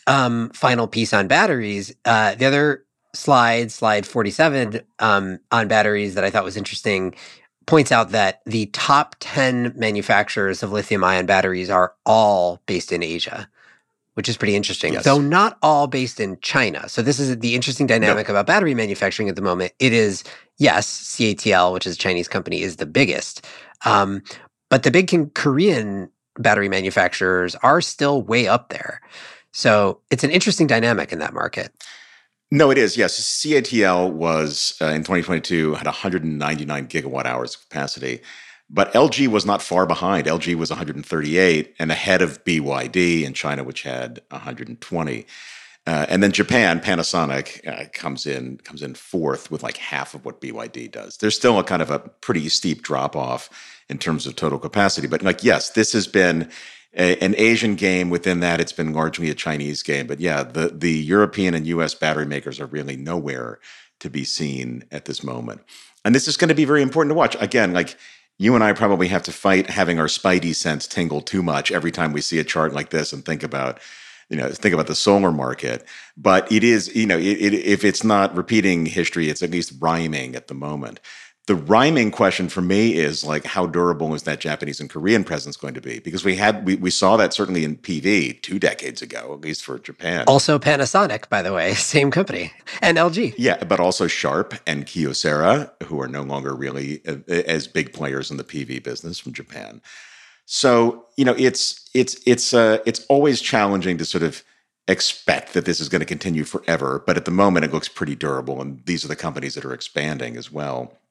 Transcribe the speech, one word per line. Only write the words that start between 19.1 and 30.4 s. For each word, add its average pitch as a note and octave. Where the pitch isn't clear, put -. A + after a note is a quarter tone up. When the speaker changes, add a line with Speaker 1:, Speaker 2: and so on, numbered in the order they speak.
Speaker 1:
at F2+
the G2
moment. F2+
It C3
is, G#2+
yes, G#2
C -
A G2+
T -
L, F2+
which F#2
is F2+
a -
Chinese F2+
company, F2
is F2+
the -
biggest, F#2
um, G2
but C3
the C#3+
big F3+
K-, D#3
Korean C3
battery G#2
manufacturers F#2
are D3
still C#3+
way A2+
up A#2+
there. -
So G#2
it's C3
an C#3+
interesting F3